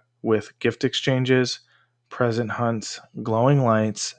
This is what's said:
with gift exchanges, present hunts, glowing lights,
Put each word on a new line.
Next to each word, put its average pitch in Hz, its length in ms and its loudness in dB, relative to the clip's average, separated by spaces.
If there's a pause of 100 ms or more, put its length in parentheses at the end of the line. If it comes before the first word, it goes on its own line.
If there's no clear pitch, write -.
(220)
with 110 380 -2
gift 113 220 0
exchanges, 127 800 0 (480)
present 113 420 -2
hunts, 117 500 -4 (220)
glowing 123 420 2
lights, 110 540 0